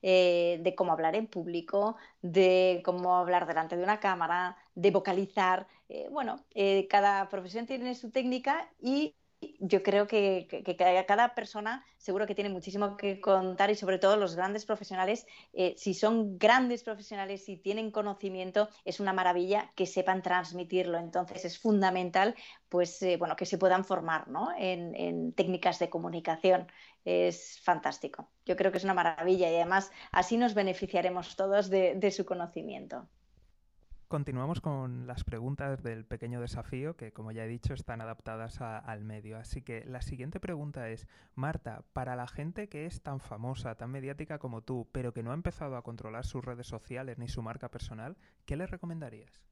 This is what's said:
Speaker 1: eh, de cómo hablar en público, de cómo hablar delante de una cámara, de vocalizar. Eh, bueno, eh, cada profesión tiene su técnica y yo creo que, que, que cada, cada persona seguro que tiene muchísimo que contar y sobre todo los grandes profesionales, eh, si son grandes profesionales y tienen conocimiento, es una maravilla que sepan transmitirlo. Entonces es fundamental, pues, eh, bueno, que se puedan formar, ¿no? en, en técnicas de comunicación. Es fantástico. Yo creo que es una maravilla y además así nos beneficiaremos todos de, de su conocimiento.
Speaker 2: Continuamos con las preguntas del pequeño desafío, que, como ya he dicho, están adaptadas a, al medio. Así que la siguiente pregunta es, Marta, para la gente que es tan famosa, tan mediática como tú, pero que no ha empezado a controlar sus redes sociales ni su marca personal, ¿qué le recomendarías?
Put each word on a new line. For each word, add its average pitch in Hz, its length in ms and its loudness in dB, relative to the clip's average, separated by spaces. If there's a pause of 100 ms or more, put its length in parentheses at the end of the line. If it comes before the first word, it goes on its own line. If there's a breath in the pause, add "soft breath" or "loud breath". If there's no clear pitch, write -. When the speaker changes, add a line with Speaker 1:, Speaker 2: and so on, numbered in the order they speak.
Speaker 1:
eh, 175 600 6
de 180 120 2
cómo 180 180 2
hablar 160 220 2
en 220 140 0
público, 175 680 -2 (240 loud breath)
de 185 640 6
cómo 180 320 2
hablar 175 300 4
delante 160 320 -2
de 175 60 0
una 208 160 2
cámara, 180 580 0 (160 soft breath)
de 190 160 4
vocalizar. 190 800 2 (200 soft breath)
Eh, 73 220 -8
bueno, 262 340 -4 (100)
eh, 196 360 4
cada 196 400 4
profesión 196 340 -6
tiene 247 300 -4
su 233 160 -12
técnica 254 580 0 (100)
y 285 360 0 (440)
yo 190 240 4
creo 202 240 4
que, 196 440 2
que, - 120 -8
que 175 140 -2
cada, 185 300 6
cada 233 280 4
persona 220 480 -6 (140)
seguro 202 300 -2
que 196 80 -4
tiene 202 160 -2
muchísimo 196 480 -4
que 196 240 -4
contar 190 480 4
y 214 40 4
sobre 190 240 0
todo 196 200 6
los 180 180 0
grandes 202 300 -2
profesionales, 196 600 -2 (280 loud breath)
eh, 156 240 2
si 190 160 0
son 214 440 2
grandes 240 440 4
profesionales 202 680 -8
y 190 80 -10
tienen 208 340 -4
conocimiento, 202 800 -2 (160 loud breath)
es 180 160 -6
una 190 140 0
maravilla 185 600 2
que 185 100 0
sepan 185 340 2
transmitirlo. 180 800 0
Entonces 170 480 -4
es 170 120 -8
fundamental, 190 760 4 (340 loud breath)
pues, 175 320 0
eh, 180 160 4
bueno, 170 180 0
que - 120 -4
se 190 100 -2
puedan 185 300 6
formar, 165 420 -2
¿no? 170 300 -2
en, 175 360 -2
en 170 380 -2
técnicas 175 460 0
de 175 100 0
comunicación. 170 840 0 (360 loud breath)
Es 180 560 0
fantástico. - 680 -2 (160)
Yo 180 120 0
creo 190 160 2
que 190 40 -4
es 185 80 -2
una 196 80 2
maravilla 170 580 2
y 165 40 2
además 180 360 2 (220 loud breath)
así 185 240 2
nos 233 160 4
beneficiaremos 185 840 0
todos 196 340 2
de, 185 240 4
de 190 160 2
su 196 160 -4
conocimiento. 165 840 -8 (1000)
Speaker 2:
Continuamos 143 540 -4
con 127 460 -6
las 123 160 -8
preguntas 131 600 -6
del 113 200 -8
pequeño 120 360 -8
desafío, 127 560 -8
que, 110 160 -16
como 110 180 -12
ya 113 140 -8
he - 20 -8
dicho, 120 280 -4
están 117 260 -10
adaptadas 113 600 -10
a, 113 160 -8
al 107 280 -10
medio. 107 340 -12
Así 123 240 -10
que 117 220 -10
la 127 180 -10
siguiente 135 380 -8
pregunta 147 480 -8
es, 113 180 -12 (300 soft breath)
Marta, 131 560 -6
para 127 240 -6
la 123 100 -6
gente 170 420 -10
que 151 180 -10
es - 160 -12
tan 139 180 -8
famosa, 120 560 -8
tan 123 160 -10
mediática 139 480 -10
como 117 220 -8
tú, 120 280 -6
pero 120 220 -6
que 117 100 -8
no 117 80 -6
ha 131 40 -4
empezado 156 420 -8
a 120 80 -12
controlar 117 420 -10
sus 123 180 -6
redes 123 220 -10
sociales 123 520 -10
ni 117 100 -10
su - 120 -6
marca 117 300 -10
personal, 120 460 -10 (300 soft breath)
¿qué 143 100 -4
le 180 100 -6
recomendarías? 151 640 -12 (220)